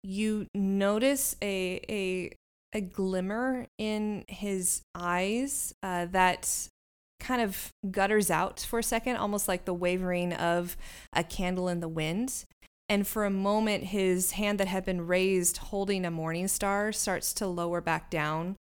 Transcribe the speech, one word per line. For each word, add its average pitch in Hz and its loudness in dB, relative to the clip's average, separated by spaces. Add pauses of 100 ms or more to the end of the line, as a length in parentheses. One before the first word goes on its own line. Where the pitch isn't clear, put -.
you 208 -2
notice 202 2
a, 185 -2
a, 185 -2 (400)
a 220 0
glimmer 196 0 (120)
in 214 -2
his 190 -2 (140)
eyes, 190 0
uh, 180 -2
that 185 2 (520)
kind 247 0
of 196 -2 (220)
gutters 202 4
out 170 2
for - -2
a 233 0
second, 226 0
almost 208 0
like 180 0
the 180 0
wavering 180 0
of 175 0 (380)
a 170 4
candle 180 -2
in 175 0
the 165 -4
wind. 160 -2 (440)
And 202 2
for 214 -2
a 202 2
moment, 202 2
his 185 2
hand 208 0
that 190 2
had 190 -2
been 180 -2
raised 185 2
holding 196 -2
a 170 -2
morning 165 -2
star 202 0
starts - -2
to 202 -2
lower 175 -2
back 160 -2
down. 160 -2 (100)